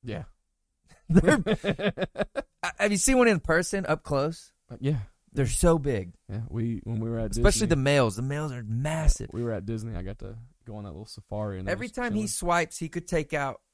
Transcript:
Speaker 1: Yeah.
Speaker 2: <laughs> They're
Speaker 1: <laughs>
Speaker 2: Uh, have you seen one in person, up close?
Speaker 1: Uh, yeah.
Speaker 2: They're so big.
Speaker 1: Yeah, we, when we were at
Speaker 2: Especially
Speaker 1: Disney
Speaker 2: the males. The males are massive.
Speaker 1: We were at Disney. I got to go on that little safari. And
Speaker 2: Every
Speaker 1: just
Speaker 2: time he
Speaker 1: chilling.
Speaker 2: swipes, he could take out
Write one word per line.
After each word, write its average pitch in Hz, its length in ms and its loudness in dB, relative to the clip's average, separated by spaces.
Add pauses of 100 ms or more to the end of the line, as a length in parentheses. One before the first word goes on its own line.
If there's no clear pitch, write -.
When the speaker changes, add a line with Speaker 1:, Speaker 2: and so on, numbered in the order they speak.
Speaker 1:
Yeah. 113 200 -8 (460)
Speaker 2:
<laughs> - 420 -20
They're 175 340 8
Speaker 1:
<laughs> 196 480 0 (720)
Speaker 2:
Uh, 175 160 -4
have 208 140 2
you 202 40 2
seen 262 220 4
one 240 100 8
in 190 120 4
person, 180 460 0
up 180 180 0
close? 147 480 -2 (200)
Speaker 1:
Uh, 120 80 -14
yeah. 139 200 0 (340)
Speaker 2:
They're 139 120 2
so 165 320 4
big. 120 360 -2 (160)
Speaker 1:
Yeah, 98 180 -6
we, 117 360 -4
when 110 140 -4
we 113 120 -4
were 117 80 -4
at 110 140 -4
Speaker 2:
Especially 127 340 4
Speaker 1:
Disney - 20 -
Speaker 2:
the 165 80 4
males. 131 400 4
The 117 60 -4
males 143 300 -4
are 123 140 -10
massive. 147 680 0
Speaker 1:
We 117 80 -4
were 117 100 -2
at 98 140 -6
Disney. 113 280 -6
I 90 80 -6
got 95 180 -10
to 101 160 -12 (300)
go 107 100 -14
on 104 80 -12
that 98 60 -12
little 90 160 -12
safari. 104 540 -8
And 95 80 -6
Speaker 2:
Every 220 200 -4
Speaker 1:
just - 80 -14
Speaker 2:
time 247 180 -4
he 214 60 0
Speaker 1:
chilling. 214 80 -4
Speaker 2:
swipes, 170 500 0
he 160 100 -6
could 165 180 -8
take 156 280 -2
out 139 260 -4 (120)